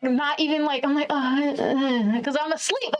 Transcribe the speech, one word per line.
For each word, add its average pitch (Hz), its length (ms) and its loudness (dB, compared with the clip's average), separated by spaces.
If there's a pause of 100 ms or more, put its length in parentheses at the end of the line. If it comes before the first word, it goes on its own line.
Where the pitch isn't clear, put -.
not 285 380 0
even, 302 240 2
like, 285 200 0
I'm 277 100 2
like, 294 160 0
Uh, - 40 0 (440)
uh, 240 640 2
cause 285 180 -2
I'm 311 120 -2
asleep. 466 480 -6